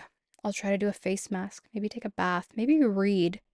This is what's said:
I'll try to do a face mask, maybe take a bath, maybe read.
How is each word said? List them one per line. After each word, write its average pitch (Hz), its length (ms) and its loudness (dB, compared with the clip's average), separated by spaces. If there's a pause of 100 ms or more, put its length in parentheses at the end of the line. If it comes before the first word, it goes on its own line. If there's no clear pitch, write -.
(420)
I'll 208 100 -2
try 202 180 -4
to 196 80 2
do 202 100 0
a 202 40 0
face - 380 -4
mask, 196 420 -8
maybe 214 160 -4
take - 160 -8
a 202 60 -6
bath, 180 460 -2
maybe 285 260 4
read. 196 580 2 (140)